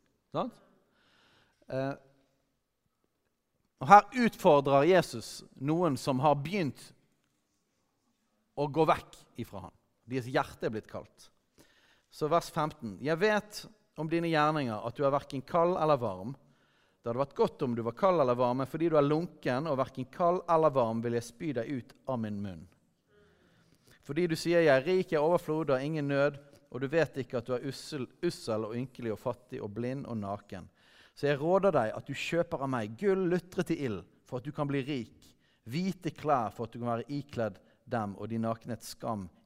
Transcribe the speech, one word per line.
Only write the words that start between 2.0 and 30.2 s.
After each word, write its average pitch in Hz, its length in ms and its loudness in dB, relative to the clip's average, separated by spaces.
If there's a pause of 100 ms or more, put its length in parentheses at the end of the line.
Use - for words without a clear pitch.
og 131 80 -6
her 208 180 10 (160)
utfordrer 143 680 6
Jesus - 520 2 (160)
noen 156 400 0
som 135 240 -2
har 147 160 4
begynt 160 420 -4 (1800)
å 147 120 0
gå 156 160 2
vekk - 320 0 (240)
ifra - 240 -12
han. - 100 -20 (300)
Deres 120 240 -6
hjerte 143 380 -2
er 117 60 -4
blitt 107 160 -8
kaldt. - 380 -16 (840)
Så 156 180 -4
vers 135 220 2
femten. 147 500 -4
«Jeg 156 200 0
vet 208 400 0 (340)
om 156 140 -6
dine 170 220 0
gjerninger, 147 500 2
at 117 160 -6
du 147 80 2
er 139 80 4
hverken 135 320 -4
kald 175 340 2
eller 151 200 4
varm. 104 340 -6 (680)
Det 117 80 -4
hadde 117 80 -4
vært 139 160 -2
godt - 320 0
om 120 80 -2
du 113 80 -2
var 113 160 -4
kald 180 240 4
eller 123 160 2
varm, 123 240 0
men 131 80 -4
fordi 165 220 -2
du - 20 0
er 147 80 6
lunken 151 640 0
og 143 140 -2
hverken 127 340 -4
kald 180 360 2
eller 160 200 6
varm, 117 320 2
vil 117 160 -2
jeg 117 80 -6
spy - 300 -10
deg 120 160 -4
ut 127 220 -10 (120)
av 127 160 -2
min 104 220 -6
munn. 87 180 -10 (1400)
Fordi 156 200 0
du 160 100 0
sier, 170 240 4
'Jeg 151 160 8
er 135 100 2
rik, 185 260 0
jeg 160 60 2
er 147 80 2
overflod 160 440 0
og 135 60 4
har 131 80 -4
ingen 147 240 -2
nød,' 143 300 0 (320)
og 120 100 -10
du 135 60 -2
vet 147 300 0
ikke 131 220 -6
at 110 80 -6
du 127 80 -4
er 123 140 -4
ussel, 131 380 -8 (160)
ussel 110 420 -4
og 110 120 -8
ynkelig 123 360 -6
og 98 60 -6
fattig - 440 -8
og 104 120 -10
blind 123 320 -6
og 120 100 -8
naken. 101 520 -10 (460)